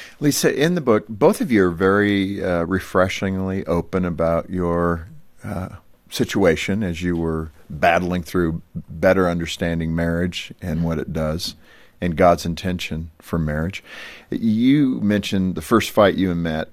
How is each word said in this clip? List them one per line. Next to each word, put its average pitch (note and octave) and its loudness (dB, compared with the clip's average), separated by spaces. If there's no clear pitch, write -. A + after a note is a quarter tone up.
Lisa, C#3+ 2
in E3 2
the E3+ -2
book, A2 2
both C3+ 2
of F3 -4
you G2+ 6
are F2+ 2
very, G2 2
uh, F2 0
refreshingly F#2+ -2
open E2+ -2
about E2 -2
your, E2+ -2
uh, F#2+ -8
situation G2 0
as E2+ -4
you F2 0
were D#2+ -2
battling F2 0
through E2 -2
better F#2 2
understanding E2+ -4
marriage E2+ -2
and E2+ -4
what E2 -2
it - -6
does D#2 -4
and F2 -2
God's F2 4
intention E2 -6
for - -4
marriage. D#2 -2
You B2+ 2
mentioned G2 0
the F2+ -8
first A2 2
fight G2 6
you F#2+ 0
and E2+ -2
Matt D#2+ -4